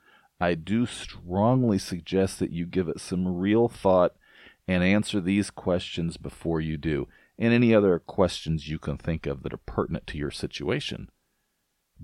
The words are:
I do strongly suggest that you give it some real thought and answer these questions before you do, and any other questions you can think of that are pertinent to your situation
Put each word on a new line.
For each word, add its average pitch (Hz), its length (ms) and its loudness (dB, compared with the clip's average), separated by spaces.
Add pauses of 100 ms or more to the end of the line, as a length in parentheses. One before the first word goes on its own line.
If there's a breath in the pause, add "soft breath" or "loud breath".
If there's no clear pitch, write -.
(380 soft breath)
I 87 160 2
do 95 300 0
strongly 107 960 0
suggest 92 600 -2
that - 120 -2
you 85 140 -4
give 90 200 -2
it - 140 -6
some 90 260 -2
real 101 420 2
thought 92 440 4 (540 soft breath)
and 90 180 2
answer 104 380 2
these 98 280 0
questions 87 680 -2
before 80 420 -4
you 78 160 -2
do, 71 320 -2 (300 soft breath)
and 117 160 2
any 120 200 6
other 98 240 6
questions 80 680 -2
you 78 100 -6
can 71 200 -6
think 82 280 -4
of 69 160 -4
that 60 120 -8
are - 20 -8
pertinent - 520 -6
to - 100 -10
your 71 120 -4
situation - 760 -8 (960)